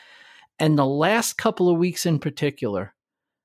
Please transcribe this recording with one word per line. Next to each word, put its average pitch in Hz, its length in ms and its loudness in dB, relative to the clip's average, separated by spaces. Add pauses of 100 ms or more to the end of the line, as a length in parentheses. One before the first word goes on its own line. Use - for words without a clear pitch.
(600)
And 156 180 4
the 139 80 2
last 170 480 0
couple 214 340 0
of 170 100 4
weeks 175 280 -2
in 156 140 2
particular 113 720 -4 (500)